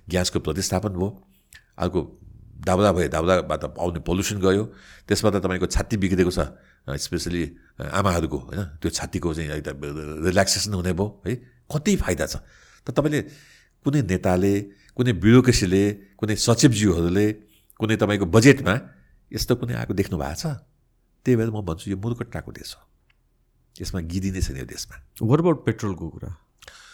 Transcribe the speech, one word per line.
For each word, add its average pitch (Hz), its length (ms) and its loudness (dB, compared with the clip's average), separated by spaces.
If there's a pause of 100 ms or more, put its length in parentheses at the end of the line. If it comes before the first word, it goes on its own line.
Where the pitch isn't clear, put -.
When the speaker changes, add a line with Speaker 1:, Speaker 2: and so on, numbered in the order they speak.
Speaker 1:
ग्यासको 90 300 0
प्रतिस्थापन 92 500 -2
भयो, 98 340 -4 (540)
अर्को 85 420 -4 (460)
दाउरा 101 260 4
भयो, 85 160 2
दाउराबाट 80 560 0 (160)
आउने 85 200 -2
पोल्युसन 95 400 -2
गयो, 95 260 2 (420)
त्यसबाट 104 260 2
तपाईँको 92 320 0
छाती 87 320 -2
बिग्रेको 92 340 0
छ, 90 80 -4 (500)
specially 82 580 -6 (340)
आमाहरूको, 82 560 -2
होइन, 71 260 -8
त्यो 80 280 -6
छातीको 85 420 -4
चाहिँ 78 160 -6
एउटा 76 220 -6 (540)
रिल्याक्सेसन 95 480 2
हुने 92 200 -2
भयो 98 340 -4
है, 117 80 -2 (400)
कति 202 200 0
फाइदा - 300 -2
छ। - 100 -8 (520)
त 127 40 -8
तपाईँले 143 300 0 (640)
कुनै 143 180 2
नेताले, 95 840 0 (100)
कुनै 123 180 0
ब्युरोक्रेसीले, 101 800 6
कुनै 104 440 -4
सचिवज्यूहरूले, 104 960 4 (440)
कुनै 110 180 0
तपाईँको 101 300 2
बजेटमा 113 540 6 (540)
यस्तो 120 220 0
कुनै 120 180 -6
आएको 113 200 -4
देख्नु 92 240 0
भएको 71 180 -4
छ? - 100 -10 (800)
त्यही 127 100 4
भएर 113 140 0
म 107 120 -4
भन्छु 90 300 -6
यो 98 60 -2
मूर्खताको 117 540 -8
देश - 280 -16
हो, - 80 -20 (920)
यसमा 87 200 -6
गिदिने 92 400 -4
छैन 67 160 -4
यो 64 80 -10
देशमा। - 640 -10
Speaker 2:
What 147 140 4
about 170 240 0
पेट्रोलको 92 440 -4
कुरा? - 280 -12 (560)